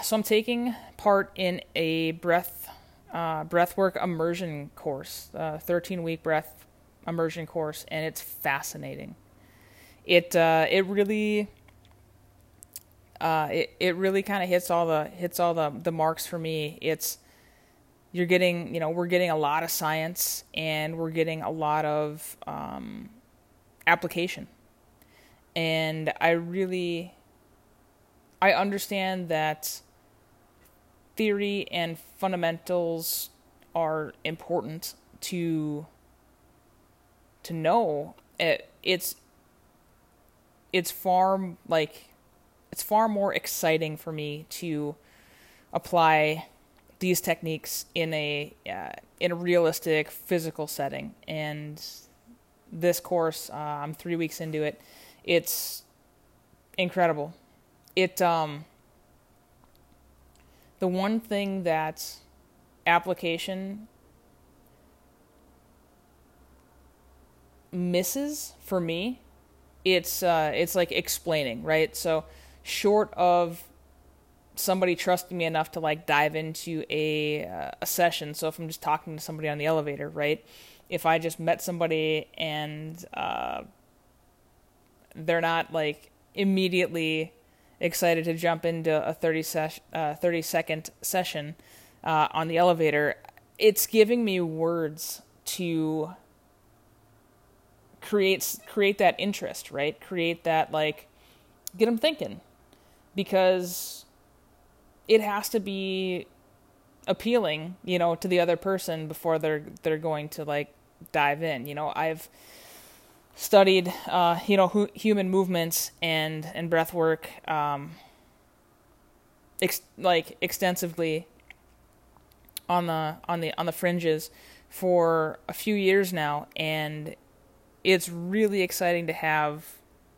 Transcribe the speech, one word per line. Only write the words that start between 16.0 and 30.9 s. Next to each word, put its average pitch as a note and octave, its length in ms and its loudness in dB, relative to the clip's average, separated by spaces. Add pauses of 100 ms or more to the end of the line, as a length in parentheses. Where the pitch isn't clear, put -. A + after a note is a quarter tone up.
for F3 120 -8
me. D#3+ 420 -4
It's, - 380 -4 (960)
you're F3 140 0
getting, F3 460 2
you E3 60 -4
know, D#3+ 120 0
we're F3 160 -2
getting F3 240 2
a D#3+ 60 2
lot D#3 280 2
of E3 60 -6
science D#3+ 760 -2 (100)
and D#3 420 -2
we're E3 140 -2
getting D#3+ 320 0
a G2+ 80 -2
lot D#3 340 0
of, D3+ 520 -2 (100)
um, C2+ 640 -10 (760)
application. E3+ 600 0 (1120)
And D#3+ 640 0
I E3 120 4
really, F3 840 -2 (1300)
I F#3+ 100 8
understand F#3+ 800 -2
that D#3 500 -2 (1400)